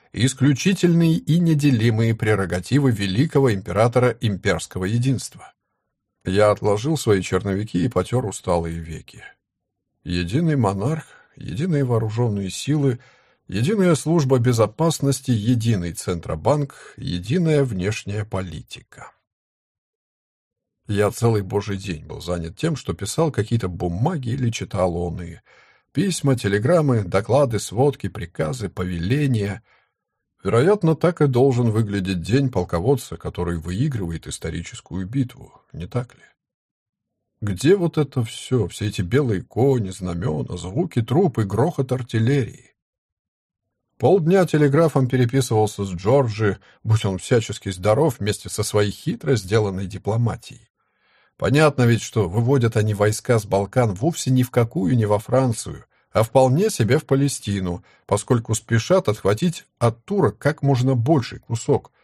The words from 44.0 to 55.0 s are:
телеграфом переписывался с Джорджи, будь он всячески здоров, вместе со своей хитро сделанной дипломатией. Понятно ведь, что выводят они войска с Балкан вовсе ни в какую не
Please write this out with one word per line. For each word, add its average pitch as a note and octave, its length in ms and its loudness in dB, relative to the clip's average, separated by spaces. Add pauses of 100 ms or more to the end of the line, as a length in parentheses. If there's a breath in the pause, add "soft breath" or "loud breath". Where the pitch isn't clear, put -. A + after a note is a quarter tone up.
телеграфом C#3+ 600 4
переписывался A#2+ 760 2
с G2 80 -6
Джорджи, G#2 640 2 (260 soft breath)
будь A2 220 2
он F#2+ 120 0
всячески - 520 -2
здоров, G#2+ 500 0
вместе G2+ 300 -6
со - 140 -4
своей G#2 280 0
хитро - 440 -2
сделанной G2 520 -2
дипломатией. G#2 840 -4 (640)
Понятно C#3 480 4
ведь, A#2 180 4
что G#2 260 -2
выводят A#2 480 0
они A2 180 2
войска G#2+ 460 2
с G2 60 -4
Балкан G2+ 480 0
вовсе C3 360 -2
ни B2+ 140 4
в A#2+ 80 -4
какую C3+ 460 0
не A2 80 2